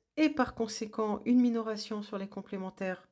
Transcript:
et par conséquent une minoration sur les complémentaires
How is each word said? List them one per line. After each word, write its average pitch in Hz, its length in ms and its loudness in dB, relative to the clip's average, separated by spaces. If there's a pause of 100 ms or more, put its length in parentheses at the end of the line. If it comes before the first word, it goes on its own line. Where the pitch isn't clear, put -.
(160)
et 302 140 6
par 262 240 0
conséquent 214 720 -2
une 247 140 8
minoration 220 600 0
sur 202 140 -8
les 196 100 -4
complémentaires 190 840 -8